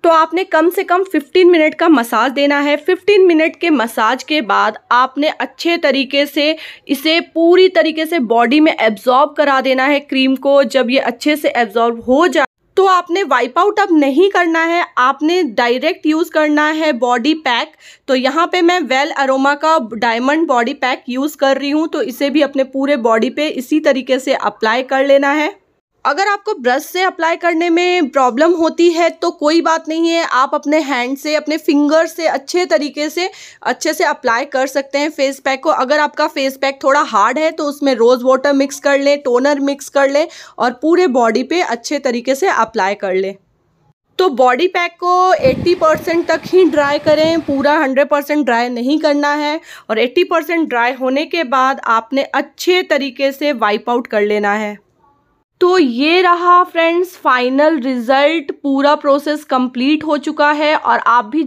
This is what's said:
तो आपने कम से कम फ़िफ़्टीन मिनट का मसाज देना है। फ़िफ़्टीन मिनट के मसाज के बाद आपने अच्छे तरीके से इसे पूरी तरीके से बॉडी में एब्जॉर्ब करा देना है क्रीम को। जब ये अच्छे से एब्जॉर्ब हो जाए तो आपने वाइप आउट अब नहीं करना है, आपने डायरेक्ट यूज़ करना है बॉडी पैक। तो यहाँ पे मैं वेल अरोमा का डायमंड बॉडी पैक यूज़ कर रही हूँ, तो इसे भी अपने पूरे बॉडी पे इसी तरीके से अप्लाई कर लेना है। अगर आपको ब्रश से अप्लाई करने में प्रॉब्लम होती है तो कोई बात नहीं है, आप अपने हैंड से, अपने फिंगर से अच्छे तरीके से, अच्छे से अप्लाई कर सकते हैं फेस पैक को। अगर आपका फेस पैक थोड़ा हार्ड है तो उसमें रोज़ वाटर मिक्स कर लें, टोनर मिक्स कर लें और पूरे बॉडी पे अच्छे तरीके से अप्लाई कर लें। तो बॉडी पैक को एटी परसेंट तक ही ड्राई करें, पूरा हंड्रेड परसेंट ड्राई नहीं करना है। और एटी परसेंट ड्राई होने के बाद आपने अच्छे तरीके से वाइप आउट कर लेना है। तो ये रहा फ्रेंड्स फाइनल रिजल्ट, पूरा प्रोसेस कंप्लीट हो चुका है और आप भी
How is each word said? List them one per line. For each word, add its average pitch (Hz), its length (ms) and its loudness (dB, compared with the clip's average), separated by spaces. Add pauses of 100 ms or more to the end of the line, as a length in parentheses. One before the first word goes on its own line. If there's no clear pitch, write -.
तो 330 60 6
आपने 330 340 2
कम 320 260 2
से 381 120 -4
कम 359 220 0
फ़िफ़्टीन 359 460 2
मिनट 311 240 2
का 330 140 0
मसाज 240 440 2
देना 285 280 0
है। 294 160 0
फ़िफ़्टीन 370 500 2
मिनट 330 300 2
के 339 140 -2
मसाज 240 520 0
के 302 200 -2
बाद 202 360 0 (140)
आपने 262 380 0
अच्छे 330 460 -4
तरीके 277 500 0
से 302 300 -2 (320)
इसे 311 300 0 (160)
पूरी 349 340 6
तरीके 320 380 0
से 339 120 -2 (120)
बॉडी 233 300 2
में 311 140 4
एब्जॉर्ब 247 600 0
करा 277 240 2
देना 262 260 0
है 285 140 0
क्रीम 269 360 0
को। 277 280 2
जब 240 260 0
ये 262 100 2
अच्छे 269 360 -2
से 302 140 -4
एब्जॉर्ब 233 520 -2
हो 262 260 2
जाए 269 180 0 (300)
तो 392 100 4
आपने 359 380 0
वाइप 254 340 -2
आउट 415 220 0
अब 403 120 0
नहीं 294 380 4
करना 330 340 0
है, 339 200 0 (140)
आपने 285 460 0
डायरेक्ट 254 600 -2
यूज़ 320 240 0
करना 302 400 2
है 311 240 -2
बॉडी 247 420 0
पैक। 269 360 -4 (360)
तो 269 60 2
यहाँ 269 320 0
पे 359 160 0
मैं 349 200 2
वेल 262 300 -2
अरोमा 269 440 0
का 320 220 0 (160)
डायमंड 247 540 0
बॉडी 247 260 0
पैक 269 340 -4
यूज़ 262 280 -4
कर 269 220 0
रही 277 120 -4
हूँ, 302 180 0
तो 311 140 -4
इसे 285 280 -4
भी 294 120 0
अपने 269 240 -2
पूरे 269 320 -2
बॉडी 226 320 0
पे 294 180 -4
इसी 302 320 -2
तरीके 269 380 0
से 269 160 -2
अप्लाई 220 500 -2
कर 269 220 0
लेना 277 260 4
है। 311 260 -2 (460)
अगर 330 240 0
आपको 403 260 -4
ब्रश 262 280 0
से 359 200 -4
अप्लाई 349 340 -2
करने 339 340 -2
में 349 400 2
प्रॉब्लम 269 420 2
होती 330 380 2
है 339 220 0
तो 339 200 -4
कोई 320 280 0
बात 320 280 -2
नहीं 330 220 0
है, 330 140 0
आप 277 300 0
अपने 294 260 -2
हैंड 262 380 -4
से, 302 160 -4
अपने 302 240 -4
फिंगर 311 480 2
से 330 200 -6
अच्छे 302 400 -2
तरीके 302 440 -2
से, 349 180 -4 (340)
अच्छे 311 320 -4
से 339 100 -2
अप्लाई 269 400 -2
कर 262 220 -2
सकते 269 320 -6
हैं 294 120 -2
फेस 277 300 -4
पैक 262 220 -4
को। - 80 0
अगर 269 300 0
आपका 294 280 -2
फेस 269 280 -4
पैक 269 280 -4
थोड़ा 277 180 4
हार्ड 220 360 0
है 311 120 0
तो 320 140 -6
उसमें 285 300 -2
रोज़ 240 300 2
वाटर 262 280 2
मिक्स 277 280 -2
कर 277 180 2
लें, 285 200 2
टोनर 277 420 0
मिक्स 277 280 -4
कर 277 220 2
लें 294 160 0 (320)
और 240 140 0 (100)
पूरे 349 280 4
बॉडी 233 340 2
पे 320 160 -2
अच्छे 262 380 -4
तरीके 247 360 -2
से 370 140 -2
अप्लाई 220 480 -2
कर 190 180 -6
लें। 190 200 -4 (840)
तो 370 120 0
बॉडी 254 380 2
पैक 349 320 -4
को 359 340 2
एटी 523 420 0
परसेंट 330 520 0
तक 320 180 0
ही 370 200 4
ड्राई 285 320 0
करें, 311 440 2
पूरा 285 360 0
हंड्रेड 277 300 0
परसेंट 294 380 -2
ड्राई 240 240 0
नहीं 254 300 -2
करना 294 360 0
है। 294 220 -4 (320)
और 214 80 -2
एटी 254 260 0
परसेंट 330 440 -2
ड्राई 240 260 -2
होने 262 320 -2
के 339 200 -4
बाद 262 400 0
आपने 226 380 -2
अच्छे - 580 -2
तरीके 277 500 -2
से 294 220 -4
वाइप 208 360 -2
आउट 240 160 -2
कर 214 160 -2
लेना 208 320 0
है। 208 240 -6 (840)
तो 359 180 4
ये 294 440 2
रहा 359 420 4
फ्रेंड्स 339 520 -2
फाइनल 269 640 0
रिजल्ट, 269 720 0
पूरा 277 420 0
प्रोसेस 294 500 -2
कंप्लीट 262 600 -2
हो 311 140 -2
चुका 294 340 0
है 302 240 0
और 233 220 0
आप 240 260 2
भी 285 220 -4